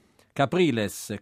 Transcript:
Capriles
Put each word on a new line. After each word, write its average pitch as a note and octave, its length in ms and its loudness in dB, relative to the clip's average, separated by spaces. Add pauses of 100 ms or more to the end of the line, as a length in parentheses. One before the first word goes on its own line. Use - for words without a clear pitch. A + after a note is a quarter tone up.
(340)
Capriles C3 880 0